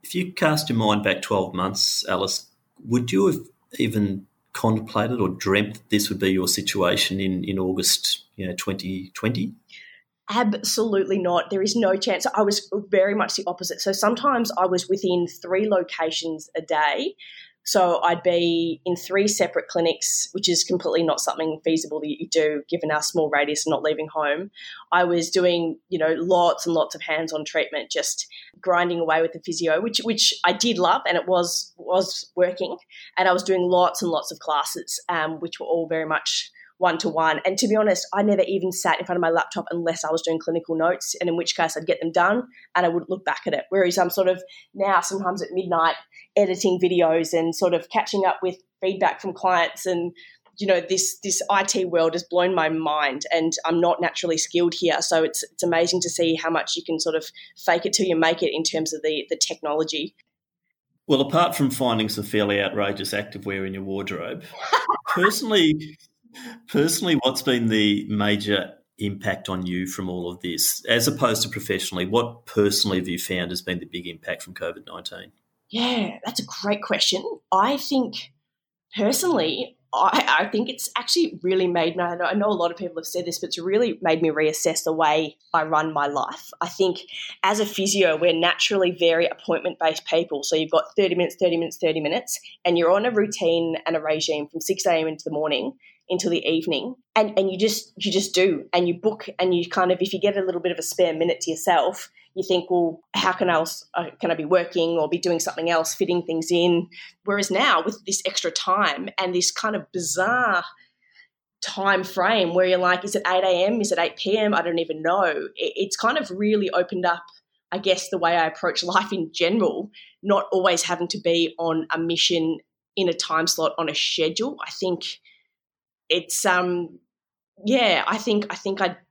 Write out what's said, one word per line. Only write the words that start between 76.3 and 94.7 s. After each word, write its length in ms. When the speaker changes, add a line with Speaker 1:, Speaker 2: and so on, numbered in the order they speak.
Speaker 2:
a 60
great 220
question. 400
I 260
think 540
personally, 800
I, 500
I 40
think 240
it's 260
actually 460
really 240
made, 280
and 100
I 120
know, 100
I 100
know 100
a 80
lot 160
of 80
people 200
have 100
said 180
this, 140
but 80
it's 100
really 420
made 220
me 80
reassess 540
the 100
way 420
I 120
run 280
my 140
life. 460
I 60
think 320
as 180
a 60
physio, 500
we're 240
naturally 520
very 340
appointment-based 800
people. 380
So 120
you've 140
got 140
thirty 200
minutes, 260
thirty 160
minutes, 240
thirty 200
minutes, 380
and 140
you're 140
on 160
a 40
routine 680
and 80
a 40
regime 460
from 160
six 240